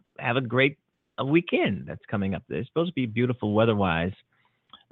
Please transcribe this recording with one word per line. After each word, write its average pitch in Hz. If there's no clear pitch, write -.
have 120
a 139
great, 131
uh, 120
weekend 170
that's 76
coming 98
up. 73
It's 78
supposed 170
to -
be 131
beautiful 117
weather-wise, 98